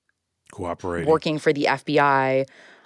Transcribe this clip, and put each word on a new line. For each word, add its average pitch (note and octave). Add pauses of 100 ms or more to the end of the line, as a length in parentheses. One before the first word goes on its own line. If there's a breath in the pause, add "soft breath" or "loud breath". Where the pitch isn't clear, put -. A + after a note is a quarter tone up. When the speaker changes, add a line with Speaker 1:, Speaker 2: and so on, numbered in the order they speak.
(520)
Speaker 1:
Cooperating. E2+
Speaker 2:
working D#3
for D#3
the C#3+
F C#3
B C#3+
I, C3+ (400 loud breath)